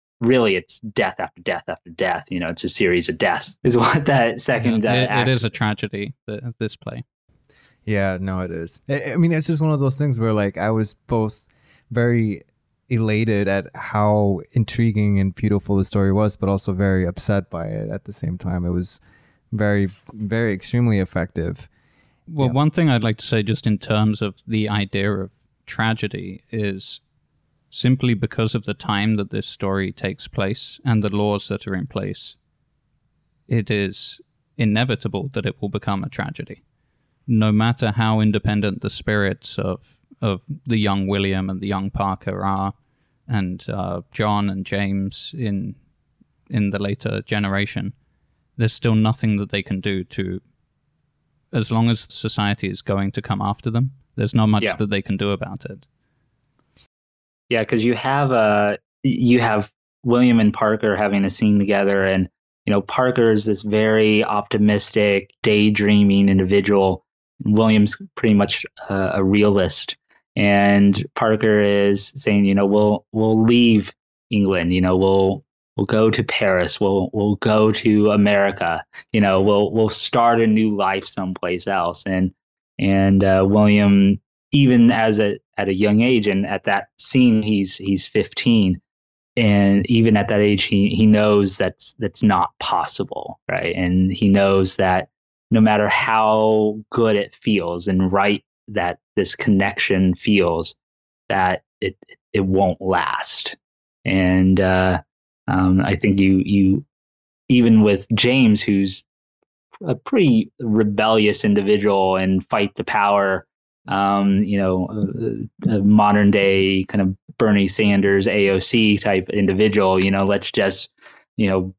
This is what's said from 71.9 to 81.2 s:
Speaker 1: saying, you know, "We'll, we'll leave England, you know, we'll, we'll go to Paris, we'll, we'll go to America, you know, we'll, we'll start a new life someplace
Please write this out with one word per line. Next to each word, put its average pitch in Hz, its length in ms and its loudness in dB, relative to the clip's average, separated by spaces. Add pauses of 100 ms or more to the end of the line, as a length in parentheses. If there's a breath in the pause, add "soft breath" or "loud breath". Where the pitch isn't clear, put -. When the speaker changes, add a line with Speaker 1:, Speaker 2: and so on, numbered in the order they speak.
Speaker 1:
saying, 101 380 0
you 98 100 2
know, 101 100 2
"We'll, 104 460 2
we'll 110 320 2
leave 117 500 4 (360)
England, 95 440 0
you 92 80 2
know, 92 160 2
we'll, 95 460 2 (340)
we'll 101 80 -2
go 110 240 2
to 110 140 0
Paris, 92 580 -2
we'll, 98 320 0
we'll 104 220 0
go 107 360 2
to 104 400 2
America, 98 720 2 (280 loud breath)
you 110 100 2
know, 95 200 2
we'll, 101 300 2
we'll 110 180 2
start 117 520 0
a 113 60 2
new 110 280 2
life 95 300 -2
someplace 90 600 -6